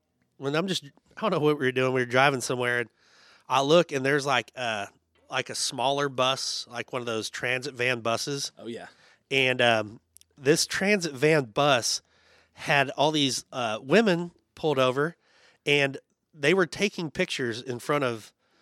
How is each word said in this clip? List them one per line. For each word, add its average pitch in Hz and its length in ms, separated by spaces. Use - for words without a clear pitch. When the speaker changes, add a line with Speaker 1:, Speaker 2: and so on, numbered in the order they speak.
Speaker 1:
when 139 180
I'm 170 100
just, 180 180
I - 40
don't 214 100
know 180 80
what 147 220
we 131 60
were 127 60
doing. 127 200
We 127 80
were 123 60
driving 131 340
somewhere, 120 400
and 113 80
I 131 120
look, 160 320
and 135 120
there's, 139 220
like, 127 300
uh, 110 300
like, 131 200
a 120 40
smaller 139 540
bus, 131 600
like, 120 240
one 127 100
of 120 40
those 110 240
transit 127 440
van 120 260
buses. 117 580
Speaker 2:
Oh, 110 80
yeah. 110 200
Speaker 1:
And, 131 300
um, 113 400
this 143 300
transit 190 460
van 147 320
bus 127 560
had 139 360
all 143 220
these, 139 400
uh, 113 280
women 175 520
pulled 151 220
over, 131 380
and 143 320
they 151 220
were 185 120
taking 190 440
pictures 123 500
in 123 180
front 147 260
of 117 280